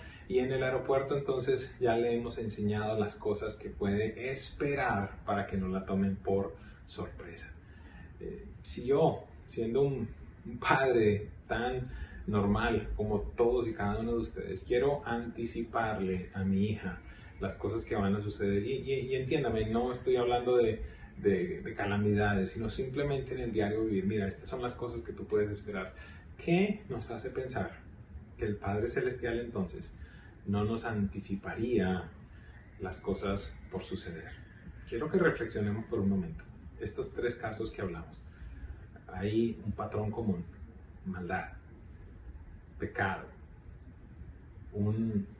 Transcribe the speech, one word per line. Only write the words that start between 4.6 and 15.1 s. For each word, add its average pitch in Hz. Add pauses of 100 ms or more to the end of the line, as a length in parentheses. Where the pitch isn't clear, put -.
para 101
que 98
no 92
la 95
tomen 98
por 98 (300)
sorpresa. - (640)
Eh, - (140)
si -
yo, 139 (180)
siendo 117
un, 131 (380)
un 113
padre 110 (180)
tan 123 (340)
normal 104
como 104 (160)
todos 120
y 110
cada 104
uno 117
de 117
ustedes, 95
quiero 135
anticiparle 113